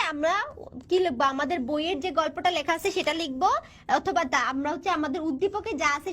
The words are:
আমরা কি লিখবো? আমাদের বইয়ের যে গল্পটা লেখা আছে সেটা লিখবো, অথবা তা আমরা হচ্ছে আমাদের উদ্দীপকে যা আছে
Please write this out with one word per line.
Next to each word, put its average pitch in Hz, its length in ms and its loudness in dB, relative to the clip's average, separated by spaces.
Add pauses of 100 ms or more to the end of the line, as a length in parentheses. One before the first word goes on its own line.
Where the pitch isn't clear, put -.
(100)
আমরা 311 240 2 (540)
কি 359 160 4
লিখবো? 277 200 2 (100)
আমাদের 285 240 0 (100)
বইয়ের 311 360 0
যে 370 60 -2 (100)
গল্পটা 349 380 2
লেখা 302 200 0
আছে 392 180 0
সেটা 302 160 0 (100)
লিখবো, 294 280 0 (480)
অথবা 359 240 0 (100)
তা 269 80 4 (120)
আমরা 277 220 -2
হচ্ছে 370 240 -2
আমাদের 302 300 -2
উদ্দীপকে 392 440 -2 (100)
যা 302 160 4
আছে - 140 -8